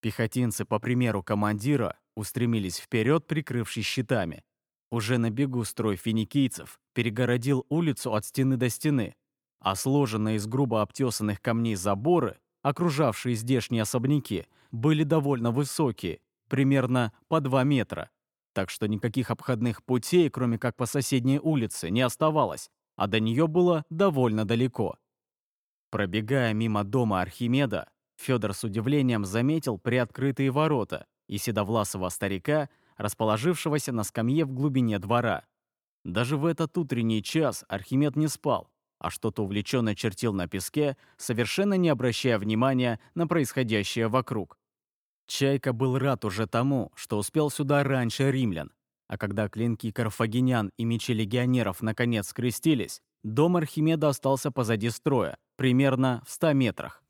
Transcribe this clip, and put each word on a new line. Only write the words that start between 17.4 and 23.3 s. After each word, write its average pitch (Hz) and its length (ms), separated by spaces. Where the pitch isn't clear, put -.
два 131 220
метра. 131 460
Так 95 160
что - 180
никаких 110 440
обходных 120 520
путей, 143 460
кроме 120 280
как 120 180
по 123 100
соседней 135 540
улице, 123 500
не 110 120
оставалось, 131 680
а 101 120
до 107 120
неё 113 280